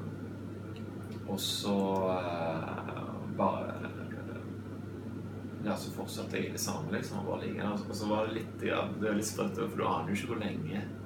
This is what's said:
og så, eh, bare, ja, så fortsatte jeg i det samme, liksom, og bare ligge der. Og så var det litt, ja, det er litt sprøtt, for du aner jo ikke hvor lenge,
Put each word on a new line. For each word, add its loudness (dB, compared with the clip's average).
og 2
så, 2
eh, 0
bare, 2
ja, 2
så -4
fortsatte -2
jeg 2
i -2
det -2
samme, 0
liksom, 0
og -2
bare 0
ligge 0
der. 2
Og -2
så 0
var 4
det 0
litt, -2
ja, 4
det 4
er 6
litt 2
sprøtt, 2
for 0
du 2
aner 2
jo 4
ikke 0
hvor 0
lenge, 0